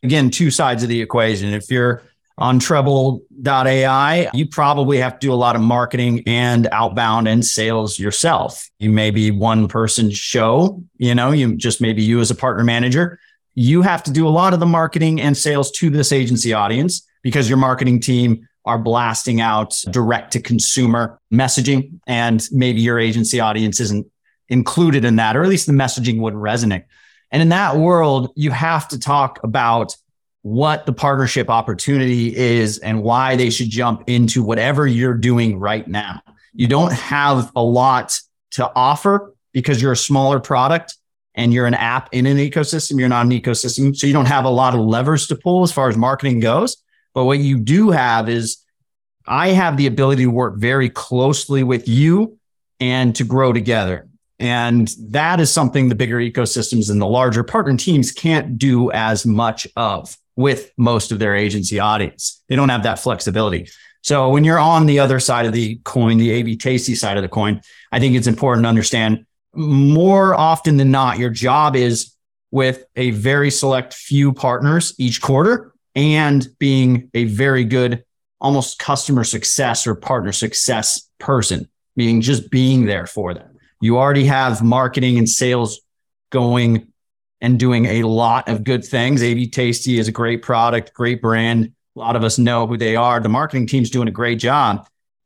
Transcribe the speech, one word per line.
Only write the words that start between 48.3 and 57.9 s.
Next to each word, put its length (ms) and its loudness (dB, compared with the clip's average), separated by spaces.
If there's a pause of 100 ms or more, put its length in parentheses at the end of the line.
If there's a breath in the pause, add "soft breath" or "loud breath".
I 260 0
have 260 2
the 100 2
ability 380 2
to 60 2
work 280 -2
very 320 0
closely 720 -2
with 240 -2
you 500 2 (440)
and 340 0
to 80 -4
grow 300 2
together. 560 -2 (320)
And 520 0 (180)
that 280 0
is 140 2
something 360 0
the 60 2
bigger 240 -2
ecosystems 720 -2
and 100 0
the 60 0
larger 380 0
partner 320 0
teams 340 0